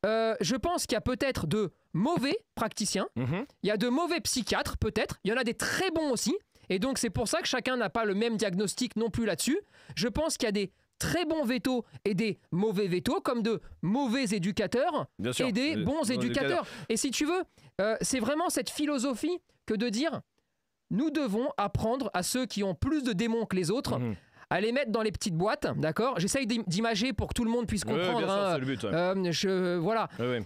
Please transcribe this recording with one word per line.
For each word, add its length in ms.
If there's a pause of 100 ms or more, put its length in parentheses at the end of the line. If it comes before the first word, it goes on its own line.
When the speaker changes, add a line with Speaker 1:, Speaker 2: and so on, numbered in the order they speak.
Speaker 1:
euh, 340
je 160
pense 300
qu'il 80
y 40
a 40
peut-être 440
de 280 (180)
mauvais 460 (180)
praticiens, 600
Speaker 2:
Mhm. 280 (180)
Speaker 1:
il 40
y 40
a 40
de 140
mauvais 320
psychiatres, 560
peut-être, 480
il 60
y 20
en 40
a 60
des 120
très 360
bons 200
aussi. 260 (320)
Et 100
donc, 200
c'est 100
pour 180
ça 140
que 60
chacun 280
n'a 140
pas 160
le 80
même 240
diagnostic 580
non 140
plus 160
là-dessus. 340 (360)
Je 120
pense 300
qu'il 80
y 40
a 40
des 180 (280)
très 260
bons 180
vétos 400 (220)
et 80
des 260 (120)
mauvais 360
vétos, 320
comme 220
de 200 (200)
mauvais 440
éducateurs 800 (100)
Speaker 2:
Bien 160
sûr. 140
Speaker 1:
et 40
des 240
Speaker 2:
Euh, 80
Speaker 1:
bons 180
Speaker 2:
bons 100
Speaker 1:
éducateurs. 320 (200)
Speaker 2:
éducateurs. 20 (240)
Speaker 1:
Et 80
si 140
tu 140
veux, 180 (380)
euh, 200
c'est 180
vraiment 300
cette 200
philosophie 680 (260)
que 80
de 160
dire, 320 (680)
nous 200
devons 460
apprendre 560
à 100
ceux 220
qui 180
ont 120
plus 280
de 100
démons 320
que 100
les 160
autres, 280
Speaker 2:
Mhm. 160 (340)
Speaker 1:
à 120
les 100
mettre 200
dans 120
les 80
petites 240
boîtes, 320 (100)
d'accord ? 420
J'essaye 280
d'im-, 200
d'imager 460
pour 160
que 40
tout 120
le 60
monde 160
puisse 180
Speaker 2:
Oui, 80
bien 120
Speaker 1:
comprendre, 220
Speaker 2:
sûr, 40
Speaker 1:
hein. 220
Speaker 2:
c'est 60
le 60
but, 180
ouais. 100
Speaker 1:
Euh, 380
je, 460
voilà. 320 (100)
Speaker 2:
Oui, 60 (140)
oui. 60